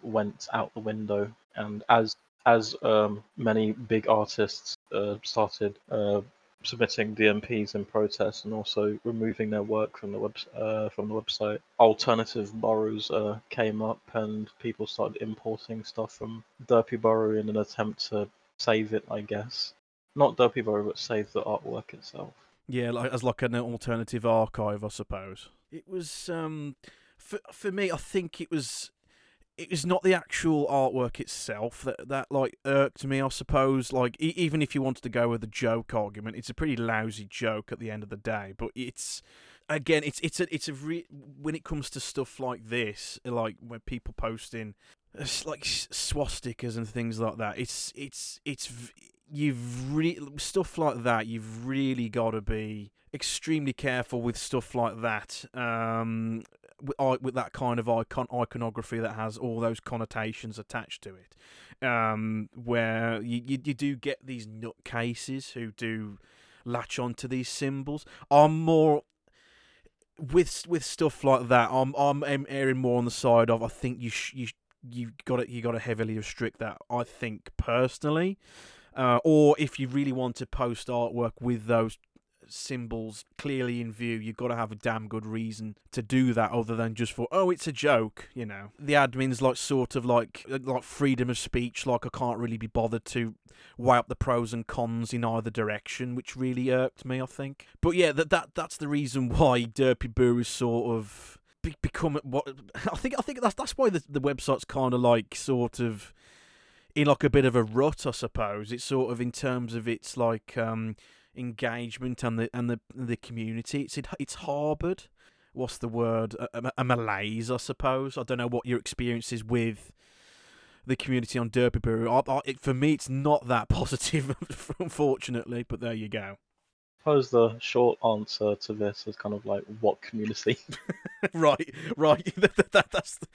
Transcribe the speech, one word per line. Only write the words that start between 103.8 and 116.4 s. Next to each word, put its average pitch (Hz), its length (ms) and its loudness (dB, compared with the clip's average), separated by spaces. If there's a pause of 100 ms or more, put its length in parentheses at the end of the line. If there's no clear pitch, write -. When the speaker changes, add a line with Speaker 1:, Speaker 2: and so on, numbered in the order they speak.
Speaker 2:
the, 170 180 0
the 143 120 -2
website's 135 440 0
kinda, 127 320 2
like, 120 400 4
sort 120 420 0
of 113 340 -4 (800)
in, 147 140 2
like, 143 160 6
a 143 80 6
bit 135 140 6
of 123 100 4
a 120 80 6
rut, 127 420 2
I 135 60 0
suppose. 107 600 -4
It's 120 100 -6
sort 127 300 0
of 117 80 -4
in 123 100 -2
terms 120 460 -4
of 113 100 -4
its, - 300 -4
like, 113 420 0
um, 113 380 -2 (400)
engagement 120 880 -6
and 117 120 0
the, 113 160 0
and 120 160 -2
the, 120 120 -2 (120)
the 120 240 -4
community. 113 640 -6
It's, - 140 -8
it, 135 120 -8 (100)
it's - 160 -8
harboured, 151 720 -2 (480)
what's 123 260 -6
the - 80 -6
word? 113 480 0
A, 120 180 -6